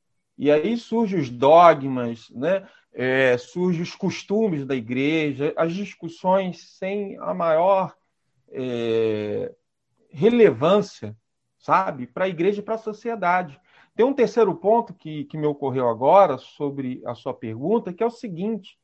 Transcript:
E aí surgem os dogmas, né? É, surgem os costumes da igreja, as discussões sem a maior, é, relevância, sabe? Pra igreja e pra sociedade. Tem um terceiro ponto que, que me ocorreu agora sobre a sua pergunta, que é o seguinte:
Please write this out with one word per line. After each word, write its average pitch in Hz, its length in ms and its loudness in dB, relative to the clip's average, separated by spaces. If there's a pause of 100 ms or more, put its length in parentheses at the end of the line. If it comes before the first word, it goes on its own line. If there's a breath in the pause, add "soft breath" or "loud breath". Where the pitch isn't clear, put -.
(380)
E 139 120 2
aí 165 260 2
surgem 220 440 -2
os 131 80 -4
dogmas, 135 1000 4
né? 185 360 -4 (260 loud breath)
É, 127 460 2
surgem 175 440 -4
os 170 120 -10
costumes 190 720 -4
da 135 100 -4
igreja, 139 800 -2
as 165 160 0
discussões 185 920 -4 (160)
sem 196 400 -6
a - 140 -6
maior, 180 640 0 (540)
é, 113 1000 -2 (580)
relevância, 165 1040 2 (420)
sabe? 147 480 -2
Pra 185 220 -4
igreja 190 320 -2
e 202 40 -12
pra 220 120 -6
sociedade. 185 840 -4 (380 soft breath)
Tem 214 80 4
um 277 80 2
terceiro 226 420 2
ponto 220 400 0
que, 151 300 -10
que 156 140 -12
me 151 80 0
ocorreu 135 420 -2
agora 139 500 4
sobre 139 680 -8
a 120 80 -8
sua 131 200 -8
pergunta, 165 580 -4
que 180 100 -10
é 226 40 2
o 240 40 -4
seguinte: 202 720 -10